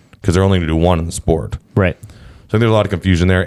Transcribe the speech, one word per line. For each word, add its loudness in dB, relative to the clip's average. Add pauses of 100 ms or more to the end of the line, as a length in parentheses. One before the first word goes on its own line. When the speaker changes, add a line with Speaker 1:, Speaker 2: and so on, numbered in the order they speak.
(220)
Speaker 1:
'Cause 0
they're 2
only 2
gonna -4
do 0
one 2
in -4
the -8
sport. -4 (180)
Speaker 2:
Right. 0 (540)
Speaker 1:
So 0
there's 2
a 2
lot 2
of -6
confusion 0
there, 2